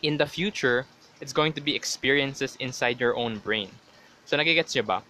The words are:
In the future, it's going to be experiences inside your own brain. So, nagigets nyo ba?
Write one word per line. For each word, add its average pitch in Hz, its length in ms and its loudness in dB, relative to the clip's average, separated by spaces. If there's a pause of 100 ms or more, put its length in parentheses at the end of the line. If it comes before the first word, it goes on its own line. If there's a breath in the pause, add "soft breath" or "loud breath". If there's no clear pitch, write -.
In 151 140 2
the 147 100 2
future, 139 600 0 (340)
it's 139 140 -12
going 156 200 2
to 156 60 -8
be 143 140 -2
experiences 135 840 0
inside 123 420 -2
your 120 160 2
own 113 240 -2
brain. 107 240 -2 (600 loud breath)
So, 147 120 0
nagigets 160 400 2
nyo 110 80 0
ba? 98 240 0